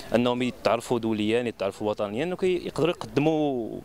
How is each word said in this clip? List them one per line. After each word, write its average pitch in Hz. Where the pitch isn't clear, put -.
انهم 123
يتعرفوا 117
دولياً، 110
يتعرفوا 104
وطنياً، 110
وكي-، 180
يقدروا 151
يقدموا 139